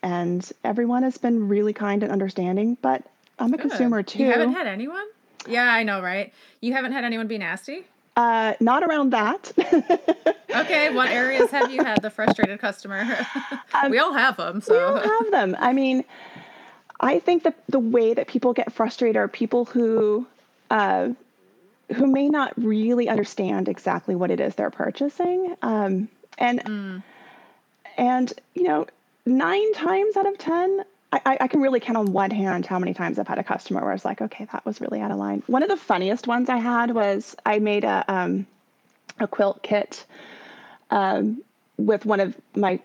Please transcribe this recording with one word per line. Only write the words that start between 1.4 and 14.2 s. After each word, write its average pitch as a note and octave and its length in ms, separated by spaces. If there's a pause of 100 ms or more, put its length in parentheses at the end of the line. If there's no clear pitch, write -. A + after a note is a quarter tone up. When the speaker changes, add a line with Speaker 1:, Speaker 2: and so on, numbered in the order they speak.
Speaker 1:
really G#3 240
kind G3+ 300
and G#3 100
understanding, G3 720
but C3 200 (360)
I'm A#3 140
a D#4 60
Speaker 2:
Good. D4 120
Speaker 1:
consumer A#3 320 (120)
Speaker 2:
You B3+ 160
haven't A#3+ 220
Speaker 1:
too. - 60
Speaker 2:
had D#4+ 80
anyone? C4+ 380 (420)
Yeah, A#3+ 240
I A3+ 120
know, G3+ 200
right? F#3 300 (280)
You A#3+ 120
haven't B3+ 200
had C4+ 120
anyone A3+ 220
be G#3+ 120
nasty? G3+ 460 (320)
Speaker 1:
Uh, A3+ 440
not A#3+ 220
around D4+ 280
that. A#3+ 460
<laughs> - 760 (240)
Speaker 2:
Okay, D4+ 380
what B3+ 160
areas B3 400
have C#4 200
you C4+ 140
had G#3+ 160
the G#3+ 80
frustrated G#3 520
customer? G3 440
<laughs> B3 680
Speaker 1:
Um, C#4 160
Speaker 2:
We A#3 80
all D#4+ 160
have A#3+ 260